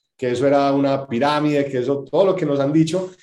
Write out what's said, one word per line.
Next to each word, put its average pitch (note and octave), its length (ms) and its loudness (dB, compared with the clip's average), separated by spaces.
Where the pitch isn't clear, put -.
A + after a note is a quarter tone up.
que B2 140 -2
eso B2+ 160 0
era C#3 260 2
una C#3 340 0
pirámide, D3 580 0
que C3+ 140 -4
eso, C#3 240 -2
todo F3+ 220 0
lo G3 100 2
que D#3+ 100 -4
nos C#3+ 140 0
han C#3+ 140 0
dicho, D#3+ 380 0